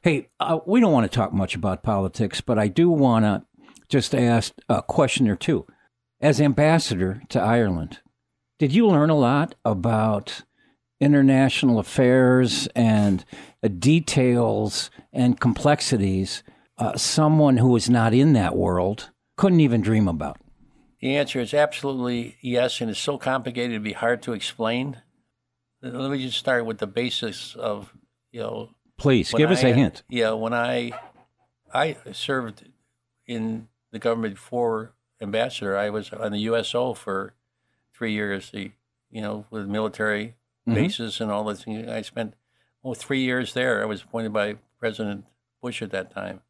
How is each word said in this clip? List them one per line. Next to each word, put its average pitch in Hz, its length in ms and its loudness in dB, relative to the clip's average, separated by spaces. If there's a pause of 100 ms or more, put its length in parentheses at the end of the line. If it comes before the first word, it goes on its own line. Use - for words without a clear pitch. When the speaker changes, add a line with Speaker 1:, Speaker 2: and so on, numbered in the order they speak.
Speaker 1:
Hey, - 280 0 (100)
uh, - 260 0
we 208 140 4
don't 214 140 6
wanna 113 140 4
talk 107 240 0
much 95 220 0
about 92 300 -4
politics, 98 580 -2
but 117 160 0
I 104 100 2
do 165 220 4
wanna 117 560 2 (420)
just - 280 0
ask 120 400 2 (120)
a - 140 0
question 135 460 0
or 101 80 2
two. - 320 -2 (540)
As 143 200 4
ambassador 143 880 2
to 123 100 0
Ireland, 101 600 0 (580)
did 139 160 0
you 226 140 4
learn 156 240 4
a 156 60 4
lot 143 460 2
about 110 760 -2 (580)
international 135 800 4
affairs 127 960 4
and, 104 480 2 (400)
uh, 113 60 2
details 120 1200 0 (240)
and 123 260 2
complexities, 101 1040 0 (340)
uh, 110 200 -4
someone 151 600 4
who 123 120 4
was 120 200 2
not 113 240 4
in 139 200 6
that 95 240 2
world 90 540 -2 (260)
couldn't 180 240 4
even 120 200 4
dream 107 260 2
about? 73 300 -6 (640)
Speaker 2:
The 131 160 -4
answer 135 240 -2
is 117 140 -6
absolutely 131 880 -2
yes, 123 400 -2
and 113 80 -4
it's 104 100 -6
so 143 180 -4
complicated 123 540 -4
it'd 107 120 -6
be 107 100 -6
hard 120 300 -2
to 120 100 -6
explain. 117 680 -6 (800)
Let 131 300 -8
me 139 100 -4
just 127 160 -6
start 120 280 -2
with 113 140 -8
the 104 80 -6
basis - 680 -6
of, 104 380 -8 (400)
you 117 80 -12
know, 110 300 -10 (260)
Speaker 1:
Please, 127 340 2
Speaker 2:
when - 80 0
Speaker 1:
give 156 120 4
us 139 120 2
Speaker 2:
I 131 60 6
Speaker 1:
a 117 40 4
hint. 123 360 2
Speaker 2:
Yeah, 113 240 0
when 110 200 -4
I, 120 380 -4 (800)
I 147 220 -2 (160)
served 127 540 -8 (600)
in 113 440 -8 (220)
the 110 80 -14
government 113 360 -4
before 113 560 -6 (300)
ambassador. 107 560 -4
I 104 120 -2
was 107 220 -8
on 110 200 -8
the 104 80 -6
U 110 160 -4
S 110 200 -4
O 123 180 -4
for 98 400 -8 (600)
three 110 200 -6
years, 101 380 -6
the, 101 200 -14 (400)
you 113 100 -14
know, 104 280 -10
with 107 180 -10
military 107 680 -4 (320)
Speaker 1:
Mm-hmm. 117 80 0
Speaker 2:
bases 110 460 -4
and 107 100 -4
all 104 140 -4
this. 104 220 -10
I 113 360 -10
spent, 110 320 -10 (480)
oh, 131 100 -8
three 135 280 -4
years 127 320 -2
there. 123 280 -2
I 104 40 -4
was 107 180 -8
appointed 113 300 -8
by 104 240 -2 (200)
President 107 480 -6 (360)
Bush 123 200 -10
at 107 100 -10
that 95 220 -8
time 98 360 -12